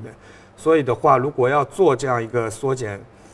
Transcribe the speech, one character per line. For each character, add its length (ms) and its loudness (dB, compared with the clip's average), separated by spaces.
面。 120 -16
所 200 2
以 60 2
的 100 0
话， 240 4
如 140 0
果 180 0
要 160 0
做 300 2
这 140 -6
样 140 -2
一 40 -8
个 240 -2
缩 240 -4
减， 260 -8